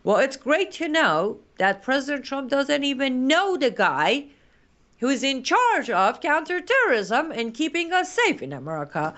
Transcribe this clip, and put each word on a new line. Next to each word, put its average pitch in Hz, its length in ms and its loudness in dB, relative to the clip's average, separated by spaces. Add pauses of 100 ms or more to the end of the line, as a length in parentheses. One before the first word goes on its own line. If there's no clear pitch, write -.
well, 196 140 2
it's 262 200 2
great 339 360 0
to 330 140 -6
know 220 520 2 (180)
that 196 240 2
President 269 420 -2
Trump 269 260 -8
doesn't 277 340 0
even 262 440 -2
know 349 300 2
the 254 140 0
guy 247 540 0 (760)
who 240 100 -2
is 269 140 0
in 262 200 -2
charge 403 460 2
of 202 320 2
counterterrorism 320 1080 0
and 233 220 -6
keeping 330 380 -4
us 370 220 0
safe 453 280 0
in 135 120 -10
America. 151 640 -6